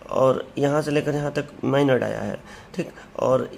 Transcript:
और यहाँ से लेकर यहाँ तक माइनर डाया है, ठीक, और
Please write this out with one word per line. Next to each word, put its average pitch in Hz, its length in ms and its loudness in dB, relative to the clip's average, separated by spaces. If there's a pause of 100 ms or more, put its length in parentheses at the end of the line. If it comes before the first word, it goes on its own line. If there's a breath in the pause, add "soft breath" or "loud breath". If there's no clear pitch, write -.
और - 380 2 (100)
यहाँ 143 240 2
से 147 100 -4
लेकर 143 240 0
यहाँ 147 160 -4
तक 147 160 -4 (160)
माइनर 135 360 4
डाया 110 200 -2
है, 104 200 -6 (360 loud breath)
ठीक, 175 140 -4 (300 loud breath)
और 127 380 2